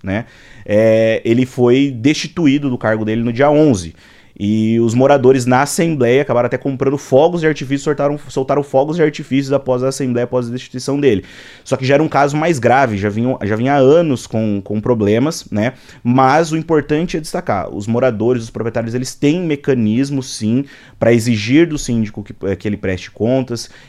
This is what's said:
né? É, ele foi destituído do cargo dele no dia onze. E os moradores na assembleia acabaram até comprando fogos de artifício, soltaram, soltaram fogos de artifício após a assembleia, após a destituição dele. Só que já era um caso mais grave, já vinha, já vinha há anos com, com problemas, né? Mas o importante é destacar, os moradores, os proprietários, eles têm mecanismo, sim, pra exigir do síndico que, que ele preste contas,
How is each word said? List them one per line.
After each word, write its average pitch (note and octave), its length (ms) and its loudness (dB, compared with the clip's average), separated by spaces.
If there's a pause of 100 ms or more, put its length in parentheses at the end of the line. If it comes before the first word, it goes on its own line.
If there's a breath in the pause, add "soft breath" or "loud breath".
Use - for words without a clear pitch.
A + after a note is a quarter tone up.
né? G2+ 220 -4 (400 loud breath)
É, A2 580 2
ele A#2 220 2
foi B2+ 460 2
destituído C#3+ 800 0
do B2 80 -4
cargo A2 260 -2
dele A2 180 -2
no A#2+ 80 -2
dia C3+ 200 2
onze. B2+ 440 2 (480 soft breath)
E A2 380 0
os A2+ 140 2
moradores C3 500 4
na B2 160 2
assembleia C#3 600 0
acabaram A#2+ 240 0
até B2 100 -4
comprando C3+ 400 -2
fogos D#3+ 460 2
de D#3 40 0
artifício, C#3 380 -2
soltaram, D3 340 -2 (100)
soltaram C#3+ 340 -2
fogos D3 340 0
de E3+ 60 2
artifício C#3 520 0
após B2+ 280 -2
a C3 60 0
assembleia, B2 360 -2
após B2 240 -2
a A#2+ 40 -8
destituição B2+ 460 -6
dele. A#2+ 260 2 (380 loud breath)
Só - 140 -4
que B2+ 80 -8
já C3 80 2
era C#3+ 100 4
um D#3 60 0
caso C#3+ 300 0
mais D#3+ 200 0
grave, A#2 380 2
já G2+ 140 -2
vinha, A#2+ 320 -2
já G#2 120 -2
vinha B2+ 200 0
há - 20 2
anos C#3+ 500 4
com, G#2+ 380 -2
com G#2 160 -6
problemas, A#2 680 0
né? G#2+ 240 -2 (280 loud breath)
Mas C3 500 2
o D#3+ 40 -2
importante D#3+ 640 -2
é - 20 -6
destacar, C3 480 -6
os G2+ 180 -10
moradores, A2+ 580 0
os A2+ 60 -16
proprietários, A2+ 440 -6
eles B2+ 200 -6
têm D#3 280 0
mecanismo, C#3 800 -2
sim, A#2+ 420 -4 (340 loud breath)
pra A2+ 140 2
exigir A#2+ 540 2
do D3+ 100 -6
síndico A2 460 -4
que, G#2+ 100 -18 (240)
que G#2 100 -12
ele G2+ 120 -4
preste F#2 320 -6
contas, B2 580 -4 (200 loud breath)